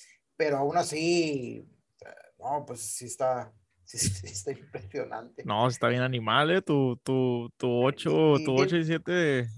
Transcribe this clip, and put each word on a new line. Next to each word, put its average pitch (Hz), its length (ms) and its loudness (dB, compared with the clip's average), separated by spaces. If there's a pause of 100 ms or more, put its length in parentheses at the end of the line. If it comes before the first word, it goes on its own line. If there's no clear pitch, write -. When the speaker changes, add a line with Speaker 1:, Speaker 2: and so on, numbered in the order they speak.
(360)
Speaker 1:
pero 147 220 0
aún 143 180 -2
así, 156 920 -2 (720)
no, 143 280 -4
pues 120 140 -10
sí - 260 -10
está, 123 480 -4 (140)
<laughs> - 160 -20
sí, - 140 -14
sí - 280 -2
está - 260 -8
impresionante. - 920 -12
Speaker 2:
No, 107 200 2
está 123 220 0
bien 123 140 0
animal, 127 480 2
¿eh? 185 100 4
Tu, 135 380 0
tu, 127 580 0
tu 127 100 -2
Speaker 1:
Y, 123 200 4
Speaker 2:
ocho, 151 520 4
Speaker 1:
y 156 60 -4
Speaker 2:
tu 135 100 0
Speaker 1:
de 135 80 6
Speaker 2:
ocho 156 140 2
y 165 80 2
siete, 160 720 0